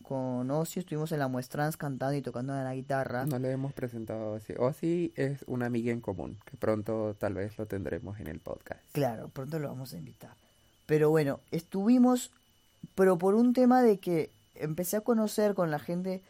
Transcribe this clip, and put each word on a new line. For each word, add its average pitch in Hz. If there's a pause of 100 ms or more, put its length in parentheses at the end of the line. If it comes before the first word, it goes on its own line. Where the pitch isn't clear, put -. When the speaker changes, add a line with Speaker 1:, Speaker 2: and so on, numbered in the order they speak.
Speaker 1:
con 127
Ozzy, 160
estuvimos 160
en 147
la 135
Muestrans 147
cantando 135
y 143
tocando 131
la 131
guitarra. 131
Speaker 2:
No 127
le 131
hemos 135
presentado 110
a 107
Ozzy. 107
Ozzy 165
es 139
una 123
amiga 120
en 120
común, 87
que -
pronto 107
tal 101
vez 98
lo 110
tendremos 98
en 78
el 80
podcast. - (100)
Speaker 1:
Claro, 117
pronto 147
lo 143
vamos 127
a -
invitar. 127 (520)
Pero 151
bueno, 156 (120)
estuvimos, 240 (640)
pero 185
por 190
un 240
tema 254
de 214
que 170 (260)
empecé 170
a -
conocer 214
con 175
la 147
gente, 185